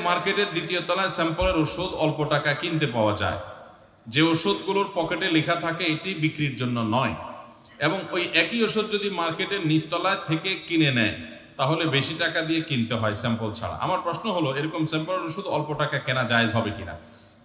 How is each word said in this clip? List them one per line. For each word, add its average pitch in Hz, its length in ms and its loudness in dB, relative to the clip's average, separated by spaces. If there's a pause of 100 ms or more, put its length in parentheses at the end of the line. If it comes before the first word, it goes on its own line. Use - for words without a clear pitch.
মার্কেটের 185 480 2
দ্বিতীয় 170 280 -2
তলায় 180 280 0
স্যাম্পলের 175 480 2
ওষুধ 165 380 0
অল্প 151 300 0
টাকা 147 300 2
কিনতে 156 320 0
পাওয়া 110 300 2
যায়, 92 220 -2 (720)
যে 131 140 4
ওষুধগুলোর 190 720 2
পকেটে 175 360 0
লেখা 160 240 4
থাকে 170 300 -2
এটি 165 300 -2
বিক্রির 151 420 -2
জন্য 123 240 0
নয়, 113 340 2 (640)
এবং 170 220 0 (120)
ওই 175 220 0
একই 175 300 4
ওষুধ 214 260 2
যদি 202 200 0
মার্কেটের 180 560 -2
নিচতলা 170 500 2 (100)
থেকে 160 280 0
কিনে 160 360 2
নেয়, 113 260 2 (400)
তাহলে 160 280 2
বেশি 139 300 0
টাকা 165 260 0
দিয়ে 160 200 0
কিনতে 123 340 -2
হয় 107 200 0
স্যাম্পল 110 380 -2
ছাড়া। 90 220 -6
আমার 156 260 0
প্রশ্ন 190 300 -4
হলো, 151 260 0
এরকম 156 300 -2
স্যাম্পলের 165 360 -2
ওষুধ 170 220 -4
অল্প 147 300 -2
টাকা 139 240 -2
কেনা 127 240 0
জায়েজ 117 300 2
হবে 107 180 0
কিনা? - 260 -10 (480)